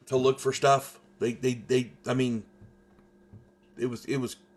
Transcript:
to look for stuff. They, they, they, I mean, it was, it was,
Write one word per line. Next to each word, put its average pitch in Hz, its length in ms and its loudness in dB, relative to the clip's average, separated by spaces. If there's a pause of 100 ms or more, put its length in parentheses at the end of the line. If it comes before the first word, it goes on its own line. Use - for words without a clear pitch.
to 131 100 -2
look 131 240 4
for 131 140 -2
stuff. 139 460 2 (180)
They, 120 160 -2
they, 127 220 -2
they, 123 380 -2 (120)
I 123 80 -2
mean, 123 300 0 (1300)
it 120 120 -2
was, 117 180 -10
it 139 120 -2
was, 123 180 -4 (220)